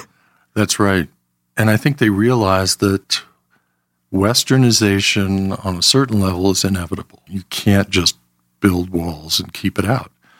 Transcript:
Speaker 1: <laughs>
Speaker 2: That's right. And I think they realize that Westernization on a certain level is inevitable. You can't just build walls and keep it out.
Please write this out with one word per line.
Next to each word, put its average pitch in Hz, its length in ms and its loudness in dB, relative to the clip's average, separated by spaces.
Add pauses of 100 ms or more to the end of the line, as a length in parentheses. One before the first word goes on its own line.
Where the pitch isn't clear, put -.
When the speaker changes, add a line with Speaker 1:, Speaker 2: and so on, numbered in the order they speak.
(220)
Speaker 1:
<laughs> - 320 -20
Speaker 2:
That's 107 240 -2
right. 95 300 2 (480)
And 107 140 2
I 107 60 2
think 143 220 0
they 107 120 2
realize 98 640 0
that - 460 -2 (920)
Westernization 98 1500 2
on 92 120 -4
a 87 60 -6
certain 120 380 2
level 95 300 0
is 92 140 0
inevitable. 92 640 -6
You 92 240 -10
can't 101 400 2
just 87 260 0 (440)
build 92 300 0
walls 82 480 -6
and - 140 -10
keep - 260 -6
it 95 60 -2
out. 123 260 -4 (280)